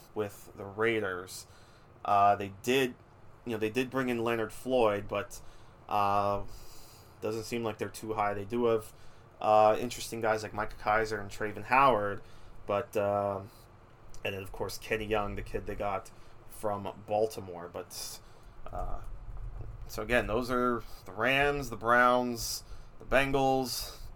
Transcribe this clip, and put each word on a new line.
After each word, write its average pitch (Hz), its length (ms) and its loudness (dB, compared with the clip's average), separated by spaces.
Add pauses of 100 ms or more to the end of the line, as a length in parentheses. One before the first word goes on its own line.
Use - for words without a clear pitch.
(160)
with 104 420 -6
the 104 80 -10
Raiders. 98 800 -2 (580)
Uh, 101 320 6
they 101 160 -4 (120)
did, 123 320 2 (500)
you 123 60 -6
know, 110 60 -2
they 107 120 0
did 123 200 -2
bring 131 200 -2
in 117 140 0
Leonard 113 280 0
Floyd, 110 560 2
but, 101 320 -6 (480)
uh, 101 540 4 (800)
doesn't 110 220 -2
seem 117 200 -4
like 107 140 -2
they're 110 100 -4
too 110 260 -8
high. 104 200 0
They 101 100 -6
do 117 220 0
have, 113 260 2 (480)
uh, 107 400 8
interesting 120 400 -6
guys 110 240 2
like 101 100 -8
Micah 107 300 -4
Kiser 107 360 2
and 101 100 -8
Travin 107 340 -6
Howard, 107 580 6 (440)
but, 101 320 0
uh, 101 420 2 (840)
and 101 100 -4
then, 98 80 -8
of 95 80 -10
course, - 260 -6
Kenny 107 280 -2
Young, 104 300 0
the 101 60 -4
kid 101 260 -8
they 104 80 -6
got 101 340 -4 (400)
from 101 400 -4 (180)
Baltimore. 98 640 -2
But, - 480 -10 (520)
uh, - 260 -4 (880)
so - 140 -8
again, 110 260 2
those 120 220 0
are 123 340 2 (220)
the 95 60 -12
Rams, 135 580 2
the 117 60 -6
Browns, 120 880 4 (360)
the - 60 -14
Bengals 135 920 2 (180)